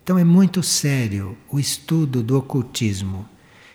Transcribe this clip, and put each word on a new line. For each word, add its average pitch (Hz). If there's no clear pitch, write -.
Então 185
é 175
muito 180
sério 110
o 143
estudo 139
do 123
ocultismo 101